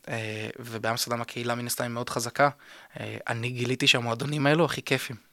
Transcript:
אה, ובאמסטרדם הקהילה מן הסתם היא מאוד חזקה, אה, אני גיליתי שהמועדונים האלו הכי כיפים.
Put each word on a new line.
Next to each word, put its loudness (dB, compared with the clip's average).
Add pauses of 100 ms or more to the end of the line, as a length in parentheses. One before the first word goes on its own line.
אה, -4 (440)
ובאמסטרדם -2
הקהילה -2
מן -4
הסתם -2
היא -4
מאוד -6
חזקה, 2 (520)
אה, -6 (120)
אני -2
גיליתי 0
שהמועדונים 2
האלו 6
הכי -2
כיפים. -2 (160)